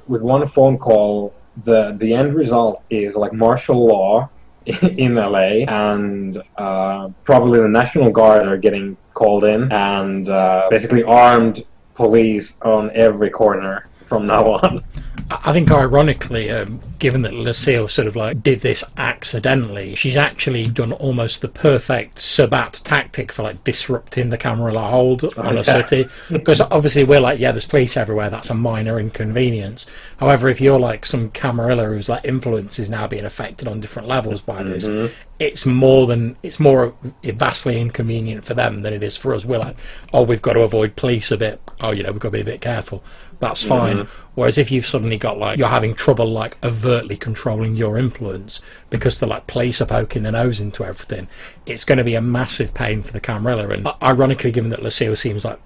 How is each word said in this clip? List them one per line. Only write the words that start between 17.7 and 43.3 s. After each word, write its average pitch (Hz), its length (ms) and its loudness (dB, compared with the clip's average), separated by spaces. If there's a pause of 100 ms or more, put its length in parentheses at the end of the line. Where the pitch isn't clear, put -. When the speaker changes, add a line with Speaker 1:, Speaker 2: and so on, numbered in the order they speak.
Speaker 2:
sort 110 200 -2
of, 104 80 -6
like, 110 260 -4
did 127 200 2
this 117 220 -2 (140)
accidentally, 117 960 -4
she's 131 240 -2
actually 131 480 -2
done 117 280 -2
almost 123 480 -4
the 127 60 -8
perfect 131 720 0
Sabbat 127 640 2
tactic - 480 -4
for, - 120 -8
like, 101 200 -10
disrupting 120 680 -4
the 117 80 -4
Camarilla 113 440 -2
hold 127 440 2
Speaker 1:
Oh, - 120 -2
Speaker 2:
on 117 160 -2
a 117 80 0
Speaker 1:
yeah. - 0 -
Speaker 2:
city. 131 480 2 (200)
Speaker 1:
<laughs> 160 140 -4
Speaker 2:
'Cause 151 160 4
obviously 147 440 4
we're 139 180 6
like, 127 180 0
"Yeah, 127 120 0
this 113 160 -6
police 131 280 2
everywhere, 107 360 -2
that's 113 180 -10
a 120 60 -4
minor 113 440 -2
inconvenience." 110 840 -4 (320)
However, 135 320 4
if 127 100 0
you're, 135 200 6
like, 117 260 -2
some 113 240 -2
Camarilla 120 560 -2
whose, 107 240 -6
like, 117 160 -4
influence 120 540 -4
is 104 100 -6
now 107 160 -6
being 104 200 -8
affected 107 420 -10
on 110 120 -8
different 110 280 -12
levels 110 340 -4
by 98 220 -8
this, 98 240 -6
Speaker 1:
Mm-hmm. 110 260 -4 (240)
Speaker 2:
it's - 300 -4
more 131 400 6
than, 117 340 -2
it's - 180 -12
more 131 360 4 (280)
vastly 120 560 -2
inconvenient 113 640 -4
for 117 120 -6
them 113 260 -2
than 107 120 -6
it 104 100 -6
is 101 120 -6
for 131 200 -4
us. 101 100 -8
We're 120 140 -2
like, 135 180 -8 (340)
"Oh, 123 120 4
we've 113 180 0
got 110 120 0
to 113 80 4
avoid 107 340 0
police 123 360 -2
a 107 60 -2
bit. 107 240 -4 (180)
Oh, 113 120 -4
you 101 100 -4
know, 101 100 -6
we've 104 80 -8
got 113 100 -6
to 107 80 -6
be 107 40 -6
a 104 40 -6
bit - 160 -10
careful." 110 420 -8 (360)